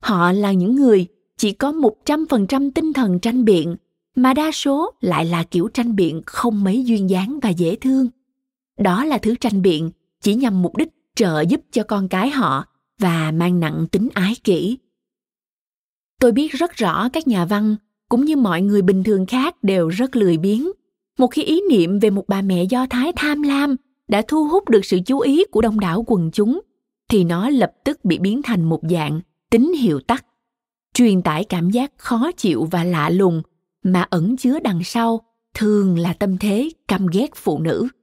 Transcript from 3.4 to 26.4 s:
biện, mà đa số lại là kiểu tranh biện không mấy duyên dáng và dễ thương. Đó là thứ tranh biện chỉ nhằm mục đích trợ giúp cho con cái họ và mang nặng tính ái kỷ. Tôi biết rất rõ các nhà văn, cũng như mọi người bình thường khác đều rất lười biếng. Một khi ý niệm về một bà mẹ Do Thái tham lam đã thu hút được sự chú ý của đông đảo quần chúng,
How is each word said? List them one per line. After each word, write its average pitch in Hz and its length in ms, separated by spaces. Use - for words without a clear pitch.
biện, 170 300
mà 254 180
đa 302 180
số 294 500
lại 165 240
là 165 180
kiểu 175 240
tranh 233 280
biện 165 300
không 214 380
mấy 202 200
duyên 214 260
dáng 196 320
và 226 80
dễ 175 260
thương. 262 320
Đó 196 260
là 294 120
thứ 220 180
tranh 208 260
biện 165 300
chỉ 208 140
nhằm 226 260
mục 175 160
đích 320 120
trợ 165 260
giúp 170 200
cho 226 120
con 196 240
cái 190 220
họ 160 360
và 165 320
mang 175 280
nặng 160 320
tính 214 220
ái 196 200
kỷ. 196 340
Tôi 247 120
biết 285 200
rất 330 200
rõ 196 380
các 320 180
nhà 196 180
văn, 214 300
cũng 247 160
như 311 100
mọi 190 260
người 202 200
bình 190 220
thường 196 220
khác 254 380
đều 190 240
rất 233 280
lười 190 220
biếng. 214 340
Một 254 80
khi - 160
ý 320 260
niệm 196 300
về 214 100
một 196 180
bà 196 140
mẹ 185 220
Do 247 260
Thái 254 260
tham 294 260
lam 285 340
đã 208 200
thu 311 200
hút 392 220
được 208 160
sự 185 200
chú 269 140
ý 294 260
của 427 160
đông 220 180
đảo 190 280
quần 170 240
chúng, 233 300